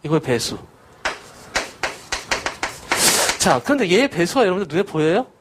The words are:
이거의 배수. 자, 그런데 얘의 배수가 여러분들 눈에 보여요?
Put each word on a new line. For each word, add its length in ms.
이거의 200
배수. 360
자, 240
그런데 260
얘의 220
배수가 340
여러분들 320
눈에 60
보여요? 460